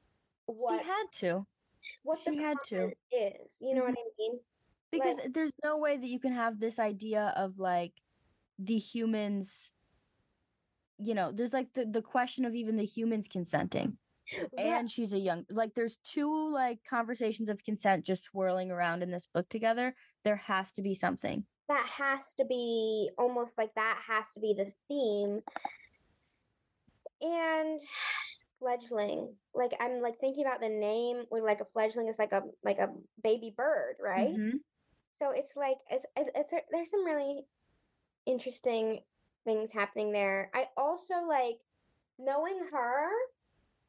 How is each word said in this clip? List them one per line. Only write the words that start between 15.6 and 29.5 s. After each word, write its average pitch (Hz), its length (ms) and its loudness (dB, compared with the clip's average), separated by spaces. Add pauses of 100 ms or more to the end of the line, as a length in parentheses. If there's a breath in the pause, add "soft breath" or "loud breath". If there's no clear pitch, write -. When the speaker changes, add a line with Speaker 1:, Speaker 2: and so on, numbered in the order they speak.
Speaker 2:
there's 233 240 -2
two, 311 540 0
like, 247 300 0
conversations 226 680 -2
of 202 140 -4
consent 196 420 2
just 185 200 0
swirling 185 480 0
around 175 320 0
in 180 80 -2
this 180 140 -6
book - 220 0
together. 226 460 2 (300 soft breath)
There 214 120 4
has 196 360 -2
to 202 100 -6
be 196 140 0
something. 185 500 -2 (220)
Speaker 1:
That 277 180 2
has 277 480 -2
to 269 100 2
be, 226 720 0
almost 240 400 0
like 220 200 0
that 220 280 0
has 220 300 -2
to 214 60 -16
be 214 140 2
the 196 180 -2 (160)
theme. 208 520 2 (1800 loud breath)
And 320 580 0 (380 loud breath)
<sighs> - 400 -12
fledgling, 233 800 -2 (180)